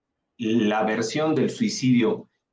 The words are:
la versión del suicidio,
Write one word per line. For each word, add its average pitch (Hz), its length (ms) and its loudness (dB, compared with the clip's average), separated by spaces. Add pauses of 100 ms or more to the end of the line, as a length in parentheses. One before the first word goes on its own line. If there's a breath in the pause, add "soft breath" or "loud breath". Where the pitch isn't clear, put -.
(380)
la 110 460 0
versión 127 520 -2
del 113 160 0
suicidio, 117 760 0 (240)